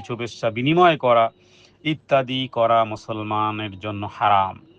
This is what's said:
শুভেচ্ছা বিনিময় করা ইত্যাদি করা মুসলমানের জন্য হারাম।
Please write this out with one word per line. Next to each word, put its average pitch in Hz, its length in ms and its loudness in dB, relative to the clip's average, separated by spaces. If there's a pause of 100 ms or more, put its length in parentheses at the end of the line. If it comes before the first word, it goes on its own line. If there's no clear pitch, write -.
শুভেচ্ছা 117 420 -6
বিনিময় 151 480 4
করা 117 340 4 (520)
ইত্যাদি 131 680 -2
করা 113 320 2
মুসলমানের 107 960 -6
জন্য 104 340 -8
হারাম। 98 460 0 (200)